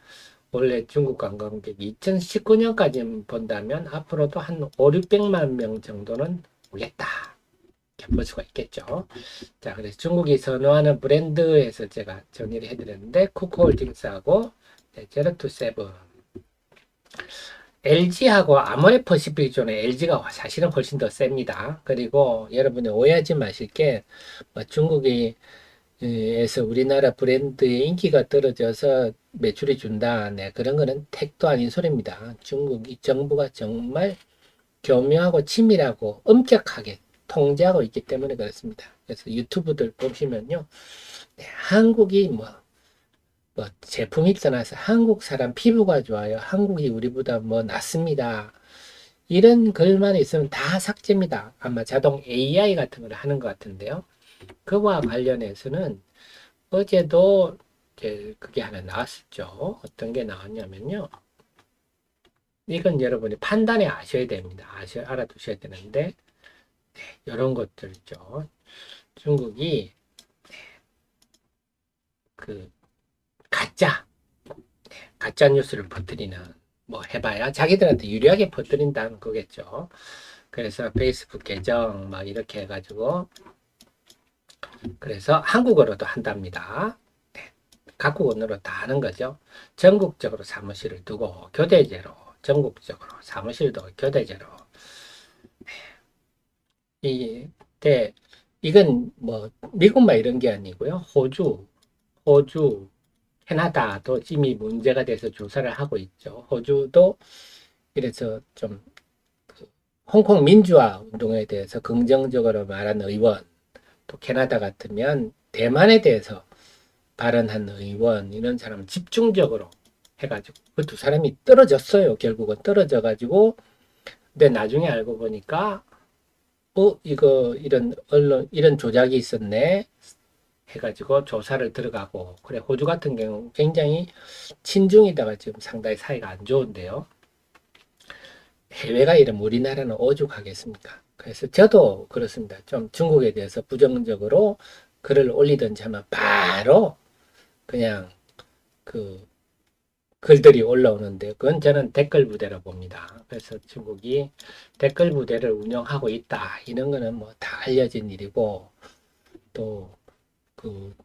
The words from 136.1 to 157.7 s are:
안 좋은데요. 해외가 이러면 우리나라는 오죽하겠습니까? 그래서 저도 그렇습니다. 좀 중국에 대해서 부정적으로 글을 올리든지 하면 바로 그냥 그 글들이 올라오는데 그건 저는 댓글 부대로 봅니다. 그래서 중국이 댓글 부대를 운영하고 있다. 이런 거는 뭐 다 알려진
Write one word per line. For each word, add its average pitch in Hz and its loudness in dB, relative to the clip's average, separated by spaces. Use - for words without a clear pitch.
안 92 -16
좋은데요. 113 -4
해외가 131 4
이러면 113 6
우리나라는 123 -2
오죽하겠습니까? 120 -4
그래서 - -12
저도 180 6
그렇습니다. 113 -10
좀 113 -8
중국에 147 2
대해서 101 -10
부정적으로 127 0
글을 135 2
올리든지 123 0
하면 107 -10
바로 104 2
그냥 104 -4
그 98 -14
글들이 139 10
올라오는데 107 0
그건 156 0
저는 143 2
댓글 143 2
부대로 101 -8
봅니다. 90 -18
그래서 - -16
중국이 117 -6
댓글 165 2
부대를 120 -2
운영하고 120 -4
있다. - -8
이런 127 -4
거는 120 -4
뭐 110 -14
다 - -12
알려진 123 0